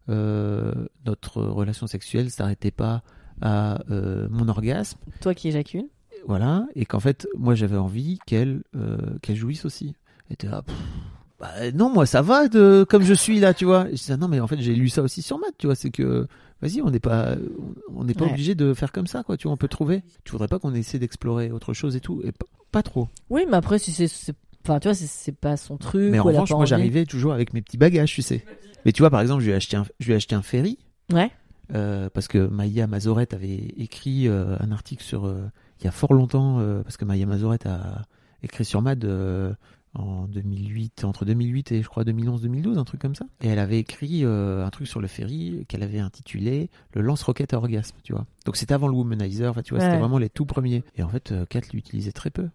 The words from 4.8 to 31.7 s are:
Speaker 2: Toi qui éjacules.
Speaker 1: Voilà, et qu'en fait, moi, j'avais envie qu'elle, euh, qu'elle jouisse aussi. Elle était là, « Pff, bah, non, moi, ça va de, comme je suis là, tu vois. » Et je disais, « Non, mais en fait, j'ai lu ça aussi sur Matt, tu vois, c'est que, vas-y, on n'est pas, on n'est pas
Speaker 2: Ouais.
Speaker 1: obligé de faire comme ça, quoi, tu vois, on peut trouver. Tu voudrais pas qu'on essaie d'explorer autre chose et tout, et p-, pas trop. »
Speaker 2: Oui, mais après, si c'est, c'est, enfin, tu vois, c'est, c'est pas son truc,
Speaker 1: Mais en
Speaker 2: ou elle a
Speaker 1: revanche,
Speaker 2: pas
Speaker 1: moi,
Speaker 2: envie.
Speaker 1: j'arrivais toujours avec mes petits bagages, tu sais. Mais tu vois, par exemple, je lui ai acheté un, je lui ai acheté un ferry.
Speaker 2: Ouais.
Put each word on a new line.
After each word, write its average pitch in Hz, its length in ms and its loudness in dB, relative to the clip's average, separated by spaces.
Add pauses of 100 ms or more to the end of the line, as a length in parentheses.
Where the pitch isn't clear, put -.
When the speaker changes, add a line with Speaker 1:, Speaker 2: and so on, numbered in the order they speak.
Speaker 2:
Toi 185 140 0
qui 185 140 -6
éjacules. 151 380 -2 (400)
Speaker 1:
Voilà, 135 480 2
et 120 120 -2
qu'en - 140 -2
fait, 139 360 0
moi, 123 180 4
j'avais 104 220 2
envie 113 500 -2
qu'elle, 131 360 0 (120)
euh, 107 220 -4 (260)
qu'elle 104 140 -2
jouisse 120 280 -6
aussi. 147 300 -8 (340)
Elle 151 60 -10
était - 140 -8
là, « 101 180 -6
Pff, - 80 -10 (640)
bah, 120 340 -8
non, 196 160 4
moi, 214 160 6
ça 123 180 4
va 262 260 6
de, 196 400 10
comme 208 160 8
je 190 100 8
suis 214 240 4
là, 190 160 8
tu 185 100 -2
vois. » 185 240 6
Et - 40 -6
je 139 100 -4
disais, « 139 160 -2
Non, 170 80 0
mais 151 140 2
en 117 80 0
fait, 151 120 -2
j'ai 120 140 2
lu 127 140 4
ça 143 140 2
aussi 139 200 -4
sur 269 160 -6
Matt, 381 180 -6
tu - 100 -4
vois, 135 100 2
c'est 135 140 -6
que, 127 360 -2 (340)
vas-y, 196 220 -4
on 208 80 0
n'est 123 80 0
pas, 113 380 0 (580)
on 123 100 -8
n'est 120 100 -2
pas 156 100 0
Speaker 2:
Ouais. 165 80 2
Speaker 1:
obligé 147 240 -2
de 139 180 2
faire 135 160 -4
comme 185 160 -4
ça, 247 160 -8
quoi, 180 140 -4
tu - 100 -10
vois, 151 60 -2
on 143 40 -2
peut 139 120 -2
trouver. 175 340 -2 (220)
Tu - 80 -14
voudrais 107 160 -4
pas 185 100 -2
qu'on 143 160 -4
essaie 117 240 -4
d'explorer 117 540 -4
autre 117 220 -6
chose 135 200 -4
et 127 60 -4
tout, - 240 -6
et - 80 -6
p-, - 140 -10 (260)
pas 214 100 2
trop. » 123 240 -2 (240)
Speaker 2:
Oui, 302 180 2
mais 226 100 4
après, 196 200 2
si 196 140 -4
c'est, 170 160 0
c'est, - 260 -8 (300)
enfin, 151 160 2
tu 196 80 0
vois, 208 60 4
c'est, 180 120 -4
c'est - 300 -10
pas 147 200 -2
son 143 200 -12
truc, 196 340 0
Speaker 1:
Mais 220 80 6
en - 80 6
Speaker 2:
ou 175 40 8
elle 156 60 4
a - 40 6
Speaker 1:
revanche, - 80 2
Speaker 2:
pas 156 80 0
Speaker 1:
moi, 151 60 4
Speaker 2:
envie. 135 80 4
Speaker 1:
j'arrivais 120 360 4
toujours 143 280 0
avec 120 180 0
mes 113 100 -2
petits - 160 -10
bagages, 151 340 6
tu - 100 -2
sais. 120 220 -2 (400)
Mais 113 60 8
tu 110 120 4
vois, 160 80 10
par 123 100 6
exemple, 127 220 2
je 113 40 0
lui 104 60 4
ai 98 40 2
acheté 98 200 -2
un, 101 80 0 (160)
je 120 60 -10
lui 117 60 2
ai 107 40 4
acheté 104 180 -2
un 101 80 0
ferry. 160 360 -2 (340)
Speaker 2:
Ouais. 175 180 4 (440)